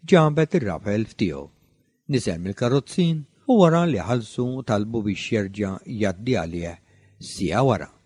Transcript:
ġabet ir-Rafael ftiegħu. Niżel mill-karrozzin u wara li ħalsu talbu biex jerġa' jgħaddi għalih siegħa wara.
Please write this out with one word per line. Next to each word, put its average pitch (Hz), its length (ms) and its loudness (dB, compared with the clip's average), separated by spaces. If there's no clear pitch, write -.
ġabet 160 540 4
ir-Rafael 104 500 -2
ftiegħu. 71 380 -4
Niżel 107 320 -2
mill-karrozzin 139 800 -2
u 254 140 6
wara 170 240 6
li 139 160 0
ħalsu 123 640 -4
talbu 110 420 0
biex - 260 -4
jerġa' 98 420 -2
jgħaddi 107 560 -2
għalih 85 360 -8
siegħa 101 480 -2
wara. 92 200 0